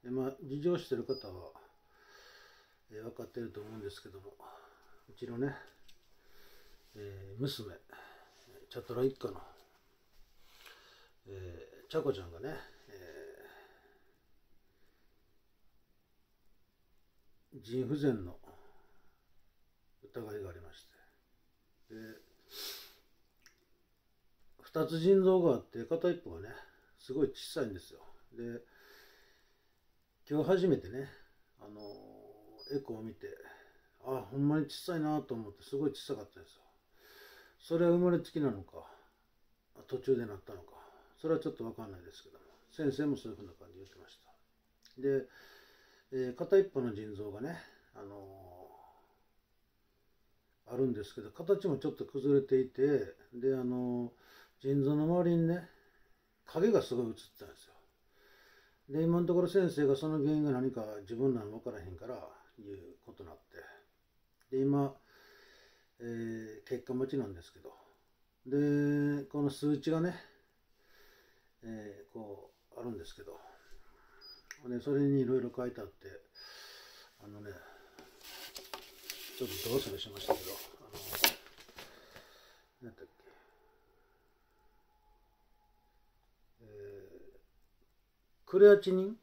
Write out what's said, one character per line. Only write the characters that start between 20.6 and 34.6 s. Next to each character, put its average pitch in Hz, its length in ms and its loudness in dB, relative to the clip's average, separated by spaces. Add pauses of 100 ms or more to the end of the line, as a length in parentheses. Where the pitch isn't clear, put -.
ま - 140 -16
し - 120 -20 (1040)
て、 113 60 -16
で、 110 60 -12 (2500)
二 - 260 -2
つ 165 120 -2
腎 190 240 8
臓 185 180 8
が 165 120 6
あ 117 80 2
っ - 40 -16
て、 117 220 -10
片 165 240 2
一 175 120 -2
方 - 100 -10
が - 100 -12
ね、 107 60 -12 (500)
す - 160 -10
ご 147 100 4
い - 100 2
小 - 260 -8
さ 123 60 0
い 104 40 -6
ん - 20 -8
で 90 80 -10
す - 140 -20
よ。 - 60 -20 (360)
で、 117 240 -8 (1700)
今 151 160 0
日 165 60 0
初 185 180 6
め 135 80 6
て - 140 -8
ね、 135 180 -6 (500)
あ 104 120 -20
の、 104 100 -16 (960)
エ 135 40 2
コ 113 160 -8
ー - 20 -10
を 113 40 -10
見 113 120 -10
て、 - 140 -14 (760)
あ、 127 260 -4
ほ 135 60 -6
ん 143 100 2
ま 151 140 4